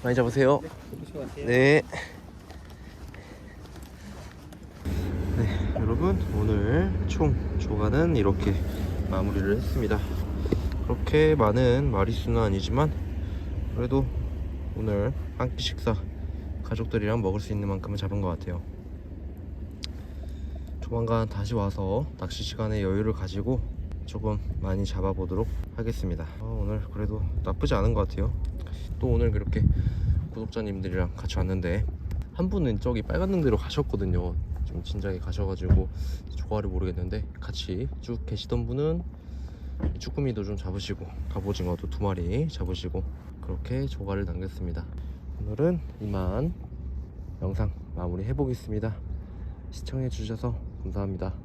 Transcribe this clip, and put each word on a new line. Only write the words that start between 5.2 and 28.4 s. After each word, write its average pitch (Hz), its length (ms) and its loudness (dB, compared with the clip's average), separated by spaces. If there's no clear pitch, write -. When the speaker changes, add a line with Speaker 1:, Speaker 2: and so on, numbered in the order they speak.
Speaker 1:
네, - 380 2
여러분, 156 440 4
오늘 110 560 4
총 - 280 4
조가는 131 560 4
이렇게 98 380 4
마무리를 104 480 2
했습니다. 107 420 2
그렇게 156 520 6
많은 127 560 6
마리수는 110 500 4
아니지만 113 500 4
그래도 127 300 4
오늘 107 380 2
한 123 180 -2
끼 - 80 -2
식사 - 320 0
가족들이랑 110 580 0
먹을 101 180 2
수 - 140 -4
있는 101 140 -2
만큼은 98 300 -2
잡은 101 240 -2
것 92 80 0
같아요. 87 320 -4
조만간 113 480 2
다시 101 260 -2
와서 101 500 2
낚시 - 260 -4
시간에 107 400 0
여유를 101 300 2
가지고 98 480 0
조금 107 320 -2
많이 95 240 0
잡아보도록 95 640 0
하겠습니다. 92 500 -2
어, 110 240 -4
오늘 104 180 0
그래도 104 300 -2
나쁘지 - 320 2
않은 107 180 4
것 101 140 2
같아요. - 240 0